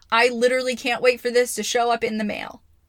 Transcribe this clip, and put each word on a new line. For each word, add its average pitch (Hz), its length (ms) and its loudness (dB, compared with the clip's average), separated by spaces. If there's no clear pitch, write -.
"I 233 160 4
literally 247 480 0
can't 233 260 -4
wait 247 180 4
for 240 120 -4
this 240 240 2
to 208 80 -6
show 240 260 0
up 226 140 0
in 220 140 -4
the 220 60 -2
mail. - 380 -8